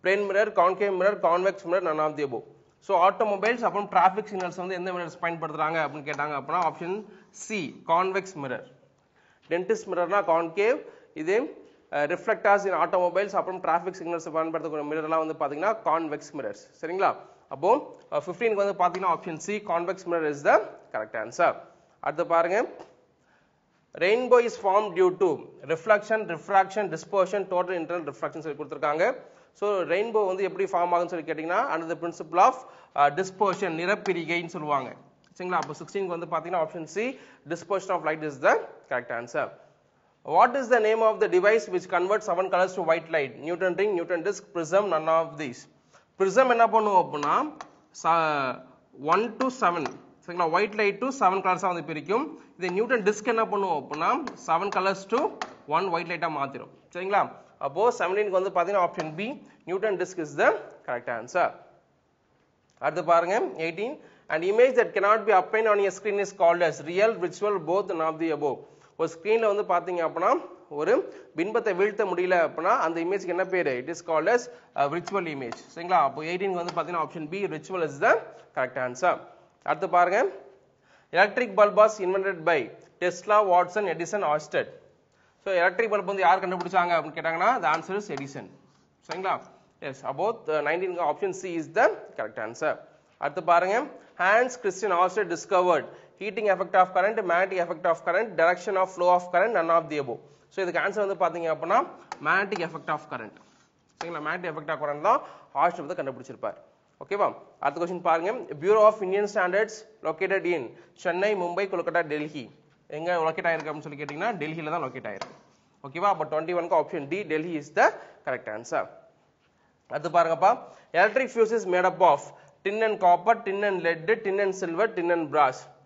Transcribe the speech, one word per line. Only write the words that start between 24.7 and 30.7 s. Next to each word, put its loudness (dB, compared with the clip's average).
due 4
to 0
reflection, 0
refraction, 0
dispersion, 0
total -2
internal -6
reflection -8
சொல்லி -8
கொடுத்துருக்காங்க. 0
So, -2
rainbow 2
வந்து -2
எப்படி -2